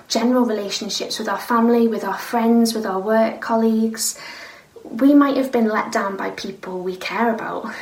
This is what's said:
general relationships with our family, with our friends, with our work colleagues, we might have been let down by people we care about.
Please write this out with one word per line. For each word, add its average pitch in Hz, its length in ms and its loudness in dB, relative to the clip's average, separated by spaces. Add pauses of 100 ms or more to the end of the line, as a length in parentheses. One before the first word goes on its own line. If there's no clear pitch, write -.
general 247 360 2
relationships 202 760 -4
with 214 100 -6
our 202 80 -2
family, 233 500 4
with 214 160 -2
our 196 140 -4
friends, 233 560 2
with 220 120 -4
our 190 140 -2
work 220 420 2
colleagues, 226 800 0 (640)
we 277 300 2
might 277 240 6
have 254 140 -2
been 226 180 2
let - 220 -2
down 196 260 -2
by 196 140 -6
people - 480 -10
we 185 180 -6
care 226 340 0
about. 214 400 -6 (100)